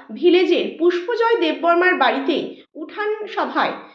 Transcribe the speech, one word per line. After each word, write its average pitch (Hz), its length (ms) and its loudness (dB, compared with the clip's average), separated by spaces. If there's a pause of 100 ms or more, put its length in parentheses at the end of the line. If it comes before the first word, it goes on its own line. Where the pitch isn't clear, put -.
(140)
ভিলেজের 330 680 2
পুষ্পজয় 453 600 0
দেববর্মার 339 560 2
বাড়িতে 269 680 0 (120)
উঠান 415 520 -8
সভায় 254 440 -2 (240)